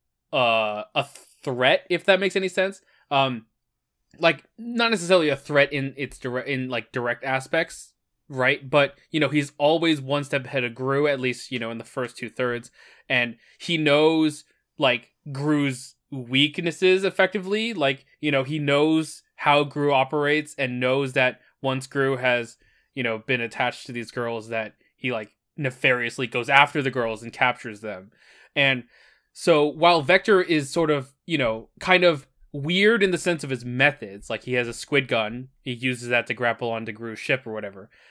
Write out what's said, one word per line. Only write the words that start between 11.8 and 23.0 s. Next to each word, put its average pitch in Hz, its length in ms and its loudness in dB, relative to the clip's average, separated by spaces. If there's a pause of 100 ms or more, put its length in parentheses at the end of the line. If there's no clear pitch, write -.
first - 320 -8
two 117 140 -10
thirds. 120 420 -6 (380)
And 120 280 0 (200)
he 170 200 -2
knows, 156 680 4 (320)
like, 123 320 0 (220)
Gru's 139 640 -2 (160)
weaknesses 147 920 0
effectively. 196 720 -2
Like, 139 320 -2 (160)
you 151 100 -2
know, 135 120 0
he 147 160 -4
knows 151 640 0 (120)
how 147 280 2
Gru 143 280 -2
operates 143 640 0
and 123 220 -4
knows 131 340 0
that 127 280 0 (200)
once 131 260 -4
Gru 135 300 0
has, 123 400 -2 (360)
you 135 100 -6